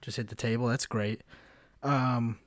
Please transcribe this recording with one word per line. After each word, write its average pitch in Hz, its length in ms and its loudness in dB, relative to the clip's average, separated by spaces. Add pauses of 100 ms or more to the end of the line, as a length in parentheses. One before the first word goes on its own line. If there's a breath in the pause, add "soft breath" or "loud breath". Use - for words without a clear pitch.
just - 160 -8
hit 113 120 -4
the 110 60 -12
table. 117 320 0
That's 120 200 2
great. 107 360 -2 (600 soft breath)
Um, 127 640 2